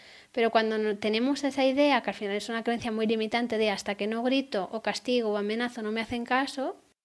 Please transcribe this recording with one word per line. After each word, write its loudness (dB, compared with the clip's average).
Pero 2
cuando 2
no, 0
tenemos 0
esa 2
idea, 4
que -4
al -10
final -2
es -6
una -4
creencia -2
muy 0
limitante 0
de 2
"hasta -4
que -4
no -2
grito 0
o -6
castigo 0
o 0
amenazo -2
no -4
me -2
hacen -6
caso", -2